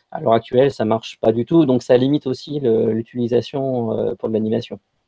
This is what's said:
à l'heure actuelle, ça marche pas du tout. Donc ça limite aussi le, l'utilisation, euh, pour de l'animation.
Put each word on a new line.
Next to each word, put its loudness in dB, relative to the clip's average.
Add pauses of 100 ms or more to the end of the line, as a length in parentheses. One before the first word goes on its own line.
(120)
à -8
l'heure 2
actuelle, 2
ça -4
marche -4
pas 2
du -2
tout. 4
Donc 2
ça 6
limite 0
aussi -6
le, 2
l'utilisation, -2
euh, -2
pour -6
de -2
l'animation. -4 (280)